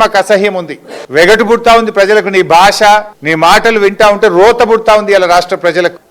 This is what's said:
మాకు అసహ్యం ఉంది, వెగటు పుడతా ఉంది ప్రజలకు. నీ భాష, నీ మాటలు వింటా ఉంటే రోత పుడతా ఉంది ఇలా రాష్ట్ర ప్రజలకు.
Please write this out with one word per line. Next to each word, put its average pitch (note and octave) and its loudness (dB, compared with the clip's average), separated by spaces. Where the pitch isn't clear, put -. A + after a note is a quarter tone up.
మాకు G3+ 0
అసహ్యం G3+ -2
ఉంది, D3 -12
వెగటు G3+ 2
పుడతా A#3 0
ఉంది G#3+ -6
ప్రజలకు. G3 0
నీ F#3 0
భాష, F#3+ 2
నీ D#3+ -2
మాటలు G#3+ 0
వింటా G3+ 0
ఉంటే G3+ 0
రోత A#3 4
పుడతా A3 0
ఉంది G3+ -2
ఇలా F3+ 0
రాష్ట్ర F3+ -2
ప్రజలకు. F3 -2